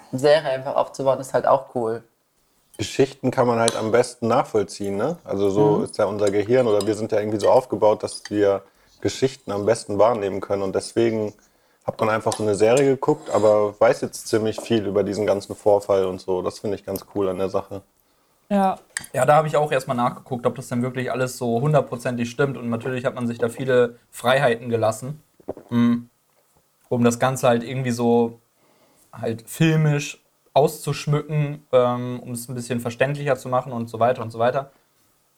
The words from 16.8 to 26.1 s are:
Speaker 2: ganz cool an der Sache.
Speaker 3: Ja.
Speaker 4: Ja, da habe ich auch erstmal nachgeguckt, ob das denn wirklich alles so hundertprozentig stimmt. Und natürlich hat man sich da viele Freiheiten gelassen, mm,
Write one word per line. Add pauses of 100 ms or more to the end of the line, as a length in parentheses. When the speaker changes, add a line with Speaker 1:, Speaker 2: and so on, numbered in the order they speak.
Speaker 2:
ganz
cool
an
der
Sache. (680)
Speaker 3:
Ja. (340)
Speaker 4:
Ja,
da
habe
ich
auch
erstmal
nachgeguckt,
ob
das
denn
wirklich
alles
so
hundertprozentig
stimmt.
Und
natürlich
hat
man
sich
da
viele (120)
Freiheiten
gelassen, (480)
mm, (920)